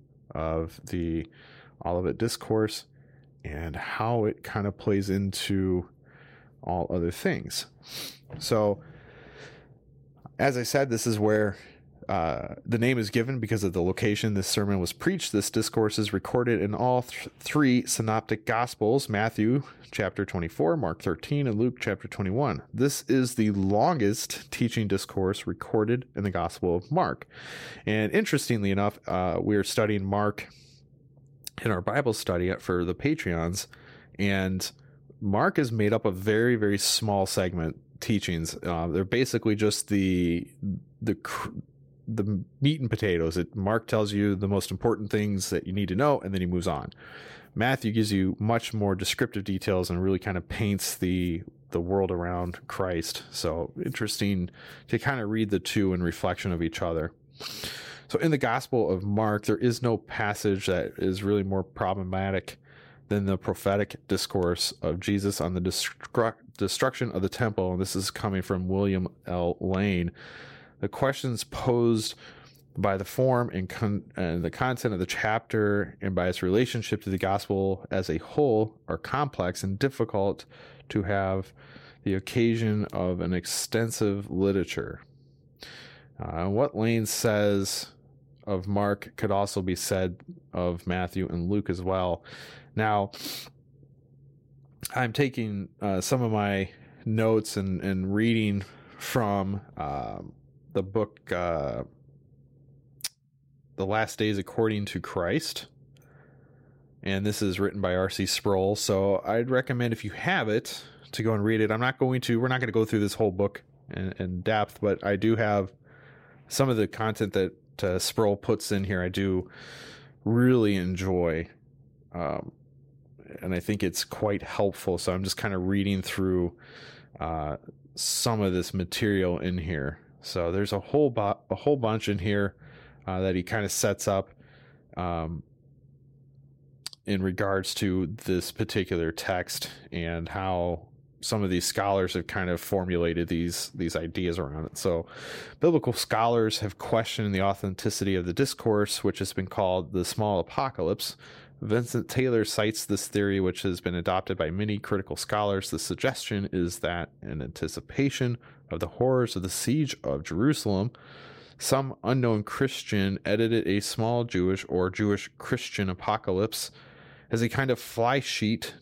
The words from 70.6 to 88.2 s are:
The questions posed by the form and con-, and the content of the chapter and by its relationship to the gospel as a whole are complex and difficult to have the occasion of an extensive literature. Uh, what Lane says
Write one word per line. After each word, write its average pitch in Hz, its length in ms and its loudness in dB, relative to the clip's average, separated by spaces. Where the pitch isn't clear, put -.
The 101 80 -2
questions 131 560 -2
posed 117 720 2
by 98 220 2
the 95 80 -6
form 127 480 2
and 92 160 -2
con-, 104 340 -2
and 85 280 -2
the 82 60 -2
content 127 440 -2
of 87 60 -2
the 92 60 0
chapter 107 960 0
and 98 140 -2
by 90 120 2
its 90 140 -2
relationship 107 640 0
to 98 80 -6
the 95 80 0
gospel 98 720 0
as 95 180 0
a 80 80 0
whole 110 720 2
are 82 100 -2
complex 131 640 -2
and 98 140 -4
difficult 107 680 -2
to 104 140 0
have 95 500 0
the 98 120 0
occasion 113 720 2
of 90 340 -2
an 87 140 0
extensive 104 1000 -2
literature. 95 680 0
Uh, 80 260 -4
what 104 300 0
Lane 113 300 2
says 104 800 0